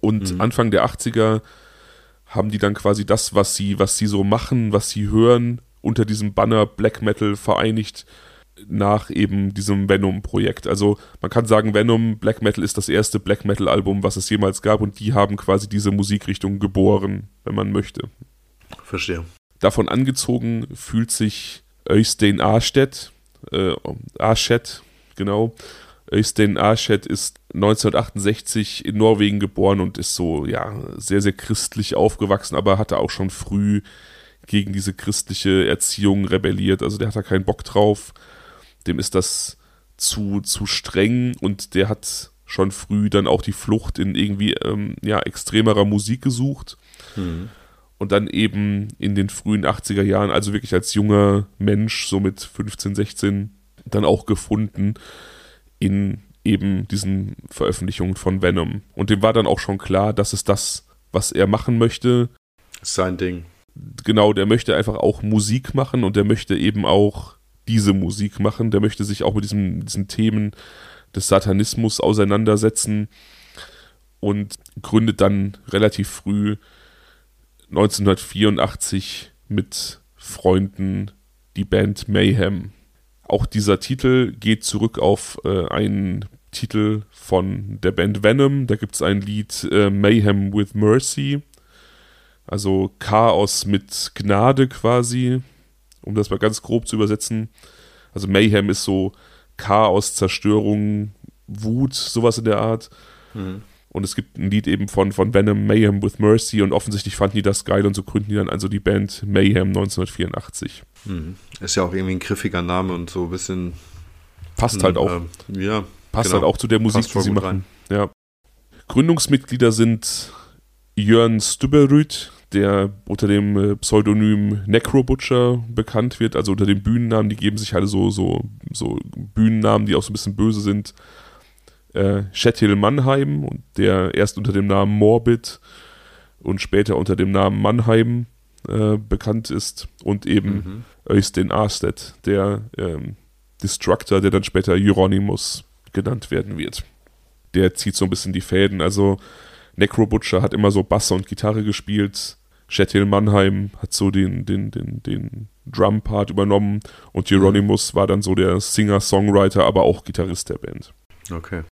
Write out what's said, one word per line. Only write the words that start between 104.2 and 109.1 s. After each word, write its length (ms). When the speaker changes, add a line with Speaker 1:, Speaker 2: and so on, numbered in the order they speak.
Speaker 1:
ein 140
Lied 160
eben 220
von, 220
von 220
Venom, 320
Mayhem 380
with 160
Mercy, 420
und 100
offensichtlich 440
fanden 220
die 40
das 240
geil 200
und 100
so 80
gründen 260
die 60
dann 140
also 180
die 120
Band 460